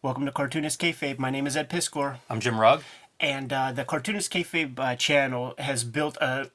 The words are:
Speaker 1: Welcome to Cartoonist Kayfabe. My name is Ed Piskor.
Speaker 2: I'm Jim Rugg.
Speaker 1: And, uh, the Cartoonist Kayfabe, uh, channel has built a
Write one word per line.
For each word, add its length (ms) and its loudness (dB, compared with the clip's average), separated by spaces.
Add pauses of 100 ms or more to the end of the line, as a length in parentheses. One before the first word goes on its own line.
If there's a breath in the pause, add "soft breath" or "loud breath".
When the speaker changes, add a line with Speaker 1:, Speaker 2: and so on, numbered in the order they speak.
Speaker 1:
Welcome 220 -2
to 80 -4
Cartoonist 480 -2
Kayfabe. 360 -2
My 120 0
name 180 0
is 80 -2
Ed 140 0
Piskor. 480 -2 (120)
Speaker 2:
I'm 120 -2
Jim 180 2
Rugg. 240 8 (380 loud breath)
Speaker 1:
And, 320 -2
uh, 180 0
the 140 -4
Cartoonist 480 -2
Kayfabe, 440 -2
uh, 200 0
channel 600 2
has 280 -2
built 320 -2
a 380 0